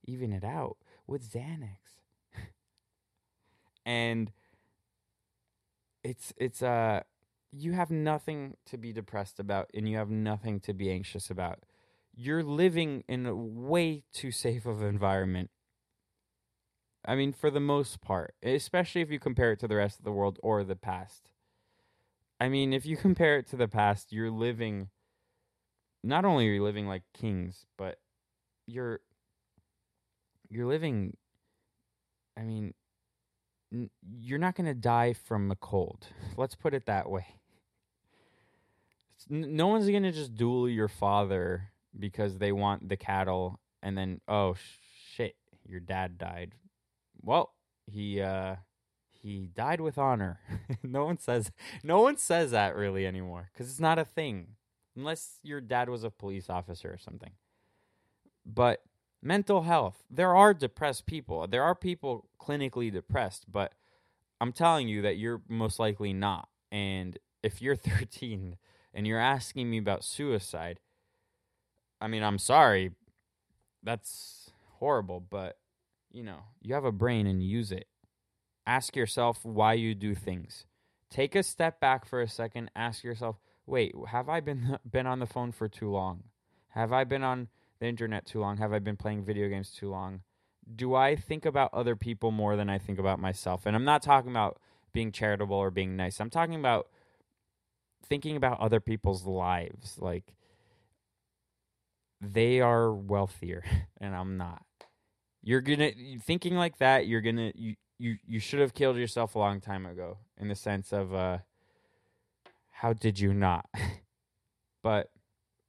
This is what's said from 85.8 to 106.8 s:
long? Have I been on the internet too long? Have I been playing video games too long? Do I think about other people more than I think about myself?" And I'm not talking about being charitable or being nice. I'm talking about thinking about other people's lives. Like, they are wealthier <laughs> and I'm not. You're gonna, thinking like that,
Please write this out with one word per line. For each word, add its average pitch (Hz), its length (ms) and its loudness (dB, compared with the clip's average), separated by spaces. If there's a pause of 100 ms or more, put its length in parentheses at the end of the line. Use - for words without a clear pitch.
long? 92 340 -2 (460)
Have 113 220 -2
I 135 120 4
been 135 180 0
on 127 260 -2 (320)
the 117 60 -2
internet 113 400 -4
too 110 140 -4
long? 101 180 -2
Have 107 160 0
I 104 40 2
been 101 180 -2
playing 104 280 -4
video 104 240 -2
games 98 220 -6
too - 180 -10
long? 95 320 -8 (540)
Do 127 200 0
I 135 220 6
think 156 300 -6
about 139 260 2
other 120 240 0
people 113 340 -2
more 104 260 0
than 104 120 0
I 98 100 0
think 95 200 -4
about 95 220 2
myself?" 92 440 -4
And 104 100 2
I'm 117 120 2
not 147 160 6
talking 135 280 6
about 110 300 0 (320)
being 113 200 -2
charitable 101 440 0
or 98 140 2
being 92 260 -2
nice. 95 240 -4
I'm 110 100 -4
talking 165 260 0
about 123 320 2 (1200)
thinking 151 300 -4
about 127 240 0
other 110 200 4
people's 98 460 0
lives. 90 720 -2
Like, 90 360 -6 (1900)
they 113 400 4
are 117 320 6
wealthier 98 720 -2 (180)
<laughs> - 180 -16
and 98 140 -6
I'm 92 220 -4
not. 87 260 -8 (800)
You're 123 180 2
gonna, 147 320 2 (300)
thinking 175 340 0
like 175 220 0
that, 131 280 6